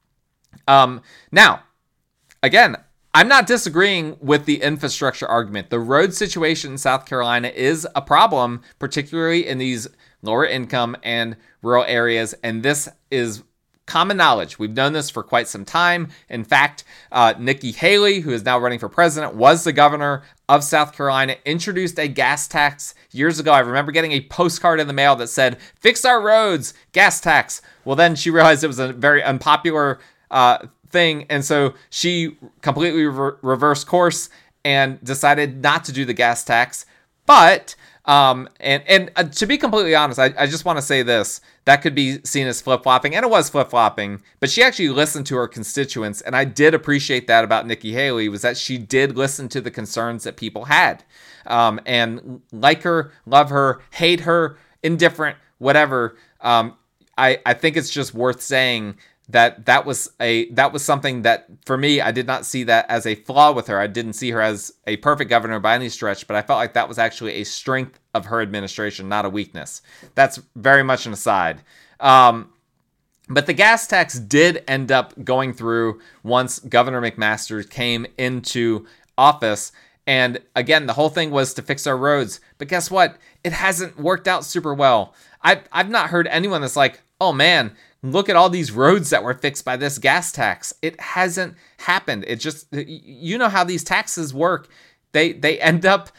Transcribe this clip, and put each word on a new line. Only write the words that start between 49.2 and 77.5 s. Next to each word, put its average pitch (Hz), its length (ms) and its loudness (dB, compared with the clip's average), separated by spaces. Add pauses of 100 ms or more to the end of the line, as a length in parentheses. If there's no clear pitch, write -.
to 135 100 -8
the 117 100 -10
concerns 117 540 -8
that - 120 -12
people 110 280 -12
had. 147 400 2 (420)
Um, 113 400 2
and 120 640 -4
like 131 320 2
her, 165 300 -2 (140)
love 139 240 4
her, 139 300 0 (120)
hate 170 300 0
her, 165 360 -2 (240)
indifferent, 160 540 0 (220)
whatever, 135 580 0 (240)
um, 117 360 0 (400)
I, 131 300 2
I 120 80 2
think 156 220 -2
it's 143 140 -4
just 139 220 -8
worth 120 300 -4
saying 123 540 -4 (320)
that 117 380 2
that 131 200 4
was 135 320 -6
a, 117 320 -2
that 131 220 2
was 143 120 -8
something 139 380 -4
that, 113 240 0 (180)
for 131 120 -4
me, 143 240 0
I 113 100 -2
did 120 160 -4
not - 180 -6
see 127 200 -8
that 113 260 2
as 113 160 -4
a 110 80 -2
flaw 147 380 4
with 120 160 -6
her. 101 100 -2
I 104 80 0
didn't 107 280 -8
see 123 180 -6
her 113 80 -2
as 107 320 -4 (160)
a 107 80 -4
perfect 143 340 -2
governor 113 300 0
by 107 160 2
any 123 120 -6
stretch, 107 380 -8
but 107 100 -6
I 104 60 -2
felt 139 140 -2
like 113 180 -4
that 117 140 -2
was 110 100 -10
actually 113 360 -4
a 101 100 -8
strength 131 560 -8 (120)
of 98 140 -4
her 113 140 -4
administration, 101 680 -8
not 104 160 -4
a 98 40 -4
weakness. 95 540 -10 (340)
That's 135 240 0 (160)
very 135 260 4
much 131 240 -2
an 113 60 -10
aside. 92 500 -2 (380)
Um, 123 500 6 (800)
but 143 180 -2
the 180 60 -2
gas 214 340 2
tax 170 320 -2
did 151 480 2
end 135 240 -4
up 131 340 -2
going 131 280 -2
through 113 480 -4 (240)
once 123 340 -2
Governor 123 420 0
McMaster 107 720 -6